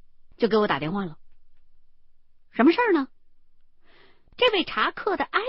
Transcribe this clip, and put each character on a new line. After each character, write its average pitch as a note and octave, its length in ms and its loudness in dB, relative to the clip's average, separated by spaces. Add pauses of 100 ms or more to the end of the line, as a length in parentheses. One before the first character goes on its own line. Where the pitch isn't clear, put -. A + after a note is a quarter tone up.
(380)
就 A#3 100 0
给 G3+ 100 2
我 G#3 100 2
打 D#3 120 -2
电 D#3 140 -6
话 G3+ 100 -4
了。 D#3+ 140 -12 (1300)
什 A3+ 140 4
么 D#4+ 60 6
事 E4+ 80 2
儿 A#4 140 2
呢？ C#4 160 0 (1300)
这 B4 140 2
位 F#4+ 120 0
茶 - 280 -2
客 F4+ 260 -4
的 - 80 -2
爱 - 240 -2